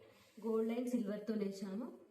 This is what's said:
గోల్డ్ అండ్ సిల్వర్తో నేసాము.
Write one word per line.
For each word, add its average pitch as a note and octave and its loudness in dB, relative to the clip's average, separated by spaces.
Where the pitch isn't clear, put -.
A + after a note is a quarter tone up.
గోల్డ్ A3+ 2
అండ్ B3 2
సిల్వర్తో G#3+ 0
నేసాము. G3 -2